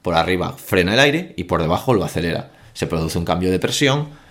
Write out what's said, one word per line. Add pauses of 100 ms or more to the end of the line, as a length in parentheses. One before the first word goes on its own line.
Por
arriba
frena
el
aire
y
por
debajo
lo
acelera. (220)
Se
produce
un
cambio
de
presión, (220)